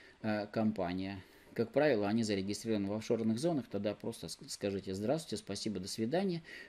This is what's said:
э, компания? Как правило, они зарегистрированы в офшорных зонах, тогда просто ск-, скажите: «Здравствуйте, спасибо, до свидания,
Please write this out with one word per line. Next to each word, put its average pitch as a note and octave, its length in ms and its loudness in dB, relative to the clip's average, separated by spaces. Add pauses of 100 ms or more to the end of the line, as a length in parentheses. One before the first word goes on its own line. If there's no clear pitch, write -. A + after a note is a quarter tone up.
(220)
э, G#2+ 300 0
компания? F#2+ 720 0 (320)
Как A2+ 180 0
правило, C3 360 4
они A2+ 140 4
зарегистрированы G#2 680 0
в G2+ 40 -2
офшорных A2 460 2
зонах, D3 320 0
тогда G2+ 240 -2
просто - 340 -8
ск-, - 200 -12
скажите: G2 460 -2
«Здравствуйте, A2 420 0
спасибо, G2+ 440 -4
до F#2+ 80 -6
свидания, E3 540 0 (260)